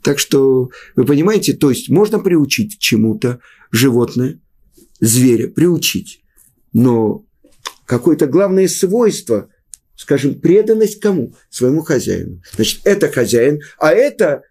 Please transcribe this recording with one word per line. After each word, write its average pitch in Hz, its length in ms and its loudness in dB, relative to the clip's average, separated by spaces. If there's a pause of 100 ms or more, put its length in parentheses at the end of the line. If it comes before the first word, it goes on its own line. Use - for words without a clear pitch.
Так 143 160 -2
что, 135 520 0 (260)
вы 131 80 2
понимаете, 151 480 0
то 139 180 2
есть - 180 -4
можно 208 300 2
приучить 147 600 -2
к - 20 -20
чему-то 113 580 -2 (320)
животное, 123 680 0 (580)
зверя, 113 480 2
приучить. - 760 -2 (480)
Но 113 520 0 (640)
какое-то 147 400 0
главное 190 400 2
свойство, 185 840 -2 (460)
скажем, 139 460 -4
преданность 208 580 2
кому? 180 380 -4 (120)
Своему 139 340 -2
хозяину. 92 600 -4 (140)
Значит, - 260 -4
это 202 260 2
хозяин, 123 520 0 (180)
а 156 140 2
это 214 580 0